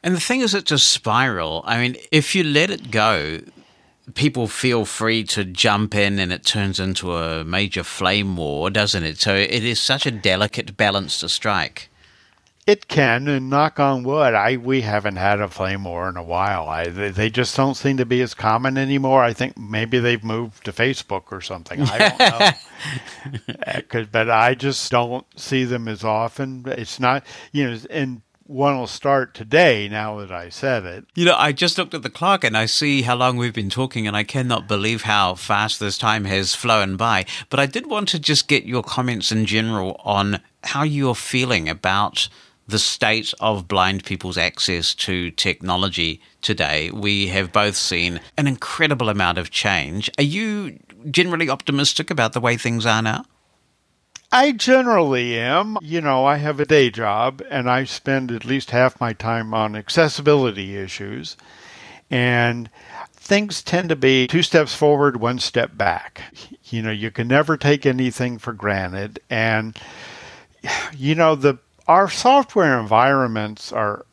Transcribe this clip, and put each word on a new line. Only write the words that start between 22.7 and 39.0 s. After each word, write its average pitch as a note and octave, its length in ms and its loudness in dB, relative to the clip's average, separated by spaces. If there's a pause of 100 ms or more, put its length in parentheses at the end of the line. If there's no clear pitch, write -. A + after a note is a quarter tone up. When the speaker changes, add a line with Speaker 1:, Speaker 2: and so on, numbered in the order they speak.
Speaker 2:
Uh, - 220 -4
'cause, A2+ 240 -4
but A2+ 180 2
I A#2 240 4
just C3 380 -4
don't A#2+ 340 0 (100)
see C3 280 -2
them A#2 240 -4
as G#2+ 160 -8
often. A#2+ 640 -4
It's B2 320 -8
not, C3 240 2 (260)
you C#3+ 180 0
know, A#2 100 -6 (120)
and C3 320 -4 (220)
one C#3 340 0
will A#2+ 80 -4
start C#3 480 0
today, A2+ 540 4
now G#2+ 320 -6
that F#2+ 100 -12
I F2 200 -10
said B2 340 -2
it. F2+ 200 -12 (120)
Speaker 1:
You E3+ 80 2
know, F3 120 6
I D3+ 140 4
just D#3+ 280 0
looked F3 160 -6
at C#3 100 -10
the - 60 -8
clock F#3 340 0
and A2 120 0
I A2 100 2
see C#3+ 360 0
how B2 140 0
long B2+ 200 2
we've A#2+ 160 -2
been G#2 180 -4
talking, B2 360 -4
and G#2 100 -4
I G#2+ 60 0
cannot A#2 460 -4
believe G#2+ 340 -2
how G2+ 320 2
fast G#2 460 -2
this G2+ 180 -4
time G#2+ 280 0
has F#2+ 280 0
flown G2+ 420 2
by. G#2 300 0 (240)
But C3+ 80 0
I C#3 80 2
did A#3 220 -6
want G#3 220 -2
to D#3+ 100 -2
just C#3+ 260 0
get - 180 2
your A#2+ 200 -4
comments B2 480 -4